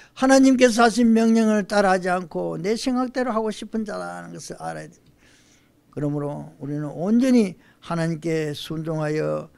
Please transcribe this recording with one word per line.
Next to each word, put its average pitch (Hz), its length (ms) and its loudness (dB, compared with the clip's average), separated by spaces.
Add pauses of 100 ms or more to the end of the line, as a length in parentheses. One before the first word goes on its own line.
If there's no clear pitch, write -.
(140)
하나님께서 262 680 6
하신 233 280 4
명령을 220 520 4
따라하지 190 440 2
않고 175 500 -4
내 190 180 -2
생각대로 254 560 -2
하고 220 180 -2
싶은 220 340 -8
자라는 175 480 -10
것을 165 260 -14
알아야 80 300 -10
됩니다." - 160 -20 (880)
그러므로 147 680 -8
우리는 147 280 -8
온전히 220 720 0 (240)
하나님께 160 720 -4
순종하여 156 1040 -4